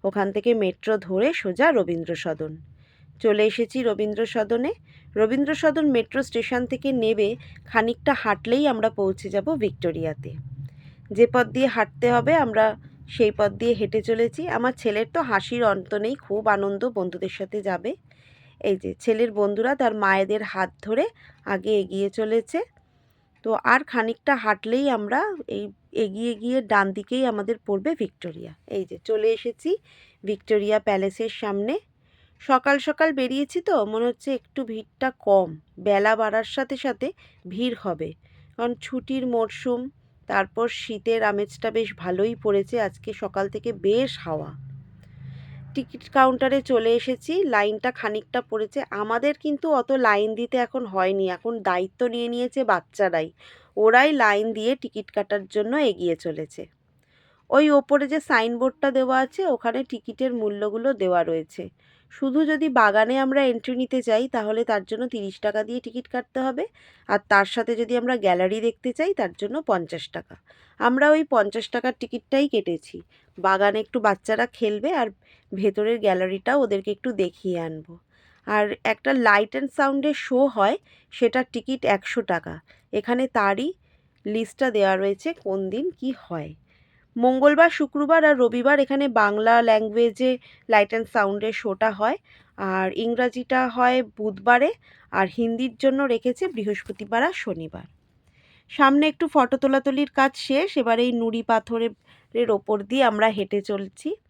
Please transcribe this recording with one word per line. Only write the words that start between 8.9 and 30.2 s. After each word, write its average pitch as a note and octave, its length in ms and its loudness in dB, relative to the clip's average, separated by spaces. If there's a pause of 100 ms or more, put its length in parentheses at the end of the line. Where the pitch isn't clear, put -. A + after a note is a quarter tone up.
পৌঁছে G3 380 -2
যাব G3+ 260 -2
ভিক্টোরিয়াতে। E3 800 -4 (760)
যে G#3+ 240 6
পথ B3 120 4
দিয়ে C4 200 0
হাঁটতে A#3+ 460 0
হবে, A#3+ 220 4
আমরা A3 420 2 (320)
সেই A3 220 2
পথ G#3 220 0
দিয়ে A#3 220 0
হেঁটে G#3 280 -2
চলেছি। A#3 460 -2
আমার A#3+ 240 -2
ছেলের A3 420 -2
তো E4 80 0
হাসির A#3+ 420 -2
অন্ত F#3+ 300 0
নেই, G#3+ 200 -2
খুব G#3+ 340 -4
আনন্দ, G3+ 400 0
বন্ধুদের F#3 400 -6
সাথে G3+ 340 -8
যাবে। F#3 320 -4 (680)
এই G3 160 0
যে, F#3 240 -8
ছেলের A3+ 320 0
বন্ধুরা G#3 420 0
তার B3 200 0
মায়েদের G3 480 0
হাত F#3+ 280 -4 (120)
ধরে B3 260 -2 (360)
আগে G3+ 360 -2
এগিয়ে G3 300 -4
চলেছে। A3+ 480 -2 (840)
তো A3 120 -2 (100)
আর C4 200 2
খানিকটা A#3 520 -2
হাঁটলেই A3+ 540 0
আমরা D4+ 440 -2 (140)
এই G3+ 220 -8 (220)
এগিয়ে A3+ 420 -2
গিয়ে B3 280 -2
ডান G3 300 2
দিকেই B3 340 -2
আমাদের G#3+ 300 -2 (100)
পড়বে G#3 280 -2
ভিক্টোরিয়া। E3+ 580 -10 (140)
এই G3 240 -6
যে, - 140 -14
চলে G#3+ 320 0
এসেছি D#4 400 -4 (480)